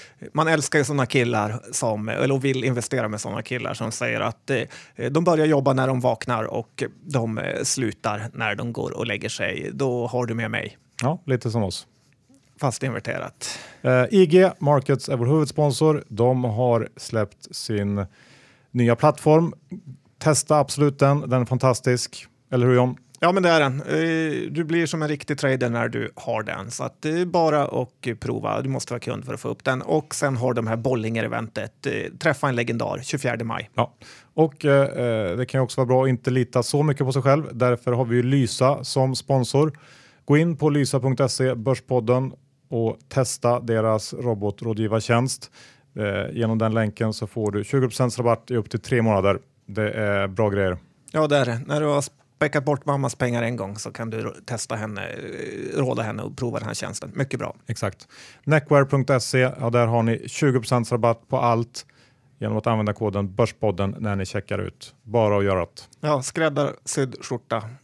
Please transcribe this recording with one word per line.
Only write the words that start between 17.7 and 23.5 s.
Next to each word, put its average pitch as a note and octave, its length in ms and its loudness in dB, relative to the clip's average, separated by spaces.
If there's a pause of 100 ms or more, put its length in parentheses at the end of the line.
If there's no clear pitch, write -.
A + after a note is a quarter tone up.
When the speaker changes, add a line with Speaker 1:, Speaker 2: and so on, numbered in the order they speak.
Speaker 2:
nya A#2+ 240 4
plattform. D#3 580 4 (640)
Testa D3+ 420 2
absolut C#3+ 400 0
den. C#3+ 300 2
Den B2+ 120 2
är A#2 40 0
fantastisk. B2+ 840 0 (240)
Eller B2 160 4
hur, B2+ 80 6
John? B2 220 2 (220)
Speaker 1:
Ja, E3+ 120 4
men F#3+ 120 2
det F3 60 6
är E3 100 6